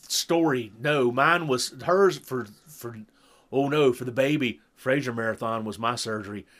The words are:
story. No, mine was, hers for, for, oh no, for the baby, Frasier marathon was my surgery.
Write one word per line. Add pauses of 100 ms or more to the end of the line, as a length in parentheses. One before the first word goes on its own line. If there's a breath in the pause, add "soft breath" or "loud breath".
story.
No,
mine
was, (100)
hers
for, (200)
for, (560 soft breath)
oh
no,
for
the
baby, (200 soft breath)
Frasier
marathon
was
my
surgery. (140 soft breath)